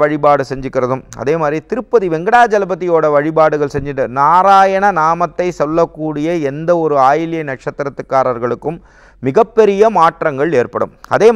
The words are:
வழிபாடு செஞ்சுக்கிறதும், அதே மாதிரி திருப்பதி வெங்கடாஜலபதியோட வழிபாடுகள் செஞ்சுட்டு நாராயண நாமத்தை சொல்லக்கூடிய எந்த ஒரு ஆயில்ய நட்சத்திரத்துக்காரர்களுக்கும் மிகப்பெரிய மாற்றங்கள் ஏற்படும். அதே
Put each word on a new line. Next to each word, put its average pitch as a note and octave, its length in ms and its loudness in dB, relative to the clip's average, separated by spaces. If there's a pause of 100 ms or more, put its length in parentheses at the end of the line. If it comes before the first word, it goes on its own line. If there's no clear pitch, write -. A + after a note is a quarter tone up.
வழிபாடு D3 480 2
செஞ்சுக்கிறதும், C3 540 -4 (180)
அதே C#3+ 200 -2
மாதிரி D3+ 180 -4 (100)
திருப்பதி A3 440 -2
வெங்கடாஜலபதியோட F#3 920 0 (100)
வழிபாடுகள் D3+ 600 0
செஞ்சுட்டு C#3 300 -4 (140)
நாராயண F#3+ 720 4 (120)
நாமத்தை E3+ 480 -2 (100)
சொல்லக்கூடிய D#3 760 -2 (180)
எந்த D#3+ 180 -6 (140)
ஒரு D3 120 0 (140)
ஆயில்ய E3 420 -2
நட்சத்திரத்துக்காரர்களுக்கும் C3 1300 -4 (480)
மிகப்பெரிய G3+ 600 2 (120)
மாற்றங்கள் D#3+ 580 0
ஏற்படும். A2 340 -2 (220)
அதே E3+ 220 4